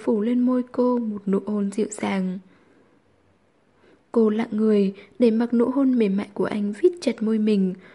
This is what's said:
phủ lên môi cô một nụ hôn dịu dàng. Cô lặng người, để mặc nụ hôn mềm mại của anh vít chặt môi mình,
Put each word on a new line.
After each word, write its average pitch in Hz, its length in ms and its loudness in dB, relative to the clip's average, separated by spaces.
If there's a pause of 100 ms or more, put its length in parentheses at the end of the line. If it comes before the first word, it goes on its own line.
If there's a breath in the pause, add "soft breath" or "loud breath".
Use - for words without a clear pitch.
phủ 226 180 0
lên 247 180 0
môi 247 320 0
cô 247 260 0
một 208 300 -8
nụ 196 180 0
hôn 208 260 -2
dịu 208 200 -4
dàng. 190 480 -4 (1700 soft breath)
Cô 226 180 4
lặng 226 220 -2
người, 208 420 2 (260 loud breath)
để 240 120 4
mặc 233 220 0
nụ 233 120 4
hôn 262 320 2
mềm 196 200 2
mại 202 160 -4
của 190 120 -2
anh 208 360 -2
vít 359 100 4 (100)
chặt 226 220 -2
môi 220 140 0
mình, 202 360 2 (220 loud breath)